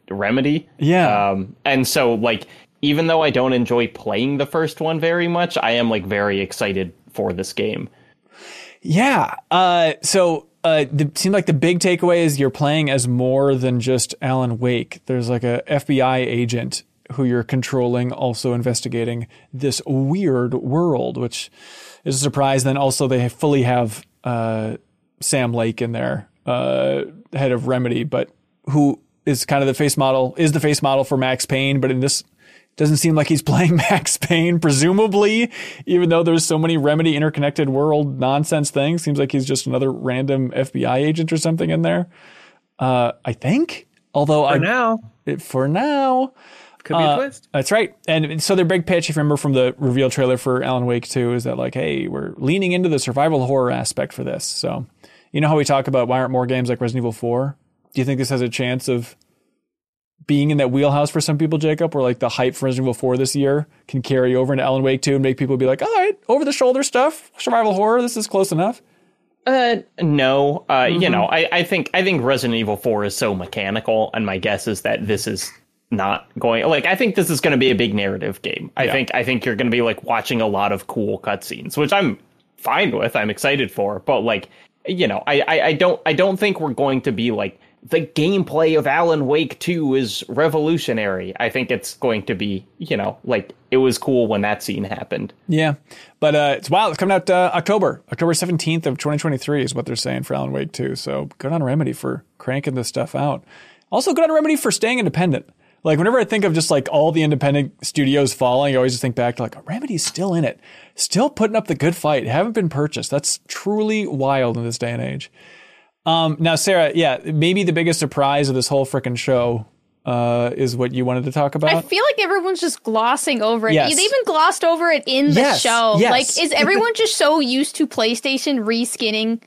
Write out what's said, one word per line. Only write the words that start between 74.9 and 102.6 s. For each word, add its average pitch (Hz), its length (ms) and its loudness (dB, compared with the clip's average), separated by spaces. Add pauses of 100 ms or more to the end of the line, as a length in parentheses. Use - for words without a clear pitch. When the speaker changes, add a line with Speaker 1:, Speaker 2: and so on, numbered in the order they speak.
Speaker 1:
this 101 200 -2
is 101 240 -6 (420)
not 98 360 -2 (100)
going, 113 280 0
like, 156 200 2
I 185 80 2
think 220 220 0
this 170 140 2
is 147 100 -2
gonna 147 160 2
be 127 140 4
a 120 40 2
big 107 200 0
narrative 101 480 -4
game. - 340 -8
I 135 80 0
Speaker 2:
Yeah. - 80 0
Speaker 1:
think, 131 200 -2
I 120 120 0
think 127 200 -2
you're 117 120 -2
gonna 120 140 0
be, 120 120 2
like, 113 220 -2
watching 117 360 -2
a 110 60 0
lot 101 240 0
of 98 160 -4
cool 104 320 -4
cutscenes, - 580 -8
which 147 160 0
I'm 180 240 2 (420)
fine 135 380 0
with, 104 200 -2
I'm 107 140 -2
excited 139 420 -2
for, 101 280 -4
but, 131 200 0
like, 110 280 -2 (380)
you 180 220 0
know, 98 180 -4
I, 143 220 2
I, 156 200 2
I 160 40 2
don't, 175 340 2
I 156 60 2
don't 190 240 2
think 202 240 -2
we're 151 140 -4
going 135 280 0
to 143 100 -2
be, 113 200 -2
like, 101 260 -6 (240)
"The 165 200 0
gameplay 160 760 0
of 143 80 0
Alan 151 400 2
Wake 143 320 0
two 160 360 0
is 127 340 -2
revolutionary." 117 1120 0
I 117 80 0
think 127 220 -4
it's - 240 -6
going 113 320 -2
to 113 80 -2
be, 98 320 -4 (120)
you 151 180 -6
know, 101 280 -4
like, 110 280 -2 (180)
it 131 80 4
was 131 200 2
cool 123 280 2
when 104 160 0
that 104 200 -2
scene - 220 -6
happened. - 480 -8 (160)
Speaker 2:
Yeah. 156 260 2 (460)
But, 151 140 4
uh, 147 220 2
it's - 140 -8
wild. 196 220 2
It's 147 60 -8
coming 196 180 2
out, 175 120 -2
uh, 180 260 4
October. 175 480 0 (100)
October 170 220 0
seventeenth 165 520 -2
of 131 100 -2
twenty 147 220 -2
twenty-three 147 440 -2
is 127 120 -4
what 123 120 -6
they're 123 100 -6
saying 127 260 -4
for 135 120 -6
Alan - 180 -4
Wake 69 200 -6
two. 131 220 -4
So 143 340 -6 (100)
good 139 140 -6
on 165 100 0
Remedy 131 300 0
for - 320 -8 (140)
cranking 135 360 -4